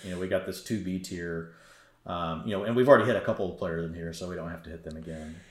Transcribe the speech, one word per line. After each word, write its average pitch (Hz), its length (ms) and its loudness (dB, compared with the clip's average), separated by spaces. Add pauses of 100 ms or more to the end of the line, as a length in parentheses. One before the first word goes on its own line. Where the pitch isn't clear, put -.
you 95 60 -6
know, 90 80 -4
we 92 80 -2
got 92 200 0
this 95 180 -8
two 107 180 -2
B 92 160 -2
tier, 85 540 -6 (540)
um, 87 380 -4
you 107 120 -2
know, 98 80 -2
and 113 100 0
we've 127 140 6
already 120 160 12
hit 117 100 4
a 98 60 2
couple 98 320 0
of - 40 -10
players 85 300 -2
in 82 80 -8
here, 82 180 -8
so 90 160 -8
we 90 60 -6
don't 82 160 -8
have 82 140 -12
to 80 60 -14
hit 82 120 -14
them 78 140 -10
again. 80 400 -12 (140)